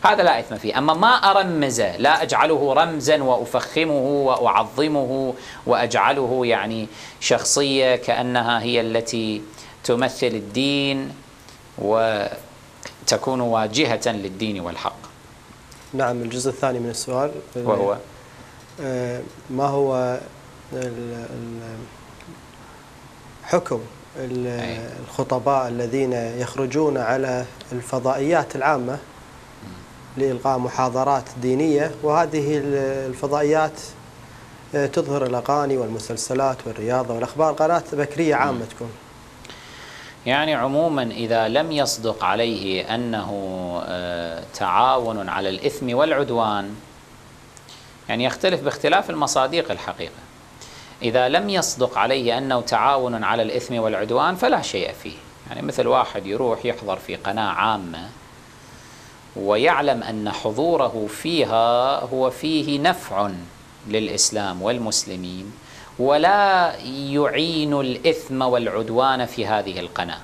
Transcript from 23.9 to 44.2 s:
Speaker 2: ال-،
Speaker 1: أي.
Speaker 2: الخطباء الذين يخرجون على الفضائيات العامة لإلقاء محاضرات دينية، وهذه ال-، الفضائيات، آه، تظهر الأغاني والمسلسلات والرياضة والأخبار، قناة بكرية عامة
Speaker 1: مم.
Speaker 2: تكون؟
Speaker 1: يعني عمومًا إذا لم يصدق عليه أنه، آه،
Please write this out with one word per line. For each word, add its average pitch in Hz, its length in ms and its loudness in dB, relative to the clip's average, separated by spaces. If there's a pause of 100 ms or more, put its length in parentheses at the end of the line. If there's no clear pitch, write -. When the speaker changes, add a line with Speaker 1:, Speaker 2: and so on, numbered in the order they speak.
Speaker 2:
ال-، 123 300 -4
Speaker 1:
أي. 117 320 -6 (280)
Speaker 2:
الخطباء 131 600 0
الذين 123 460 0
يخرجون 123 840 0
على 127 480 0 (260)
الفضائيات 139 840 0
العامة 131 420 0 (1200)
لإلقاء 131 400 2
محاضرات 127 680 0 (160)
دينية، 147 500 2 (120)
وهذه 151 540 2
ال-، 135 520 -2
الفضائيات، 147 720 2 (960)
آه، 143 100 2
تظهر 139 400 0
الأغاني 135 520 0
والمسلسلات 127 880 -2
والرياضة 117 480 -2
والأخبار، 139 400 0
قناة 160 300 2 (100)
بكرية 147 420 0
عامة 135 160 2
Speaker 1:
مم. 117 140 -4
Speaker 2:
تكون؟ 117 260 -12 (1300)
Speaker 1:
يعني 147 280 2
عمومًا 139 500 2
إذا 113 440 0
لم 151 240 0
يصدق 113 520 -2
عليه 98 720 0
أنه، 110 360 -4 (540)
آه، 87 580 -6 (100)